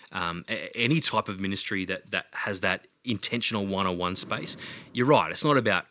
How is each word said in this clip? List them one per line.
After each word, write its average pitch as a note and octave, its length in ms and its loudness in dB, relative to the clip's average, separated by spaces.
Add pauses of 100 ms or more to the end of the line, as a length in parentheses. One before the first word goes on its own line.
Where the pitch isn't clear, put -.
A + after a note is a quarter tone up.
(120)
um, F2 380 -4
a-, E2+ 260 -6
any B2 240 4
type - 300 0
of F#2+ 100 -6
ministry F#2+ 460 -2
that, F#2 240 -6
that F#2 220 -4
has G2 300 -4
that F#2+ 260 -2 (160)
intentional A2+ 640 -2
one-on-one F#2 480 0
space. A2 420 -4 (340)
You're B2 140 0
right. A2+ 240 6
It's - 160 0
not D3 100 6
about G#2+ 360 2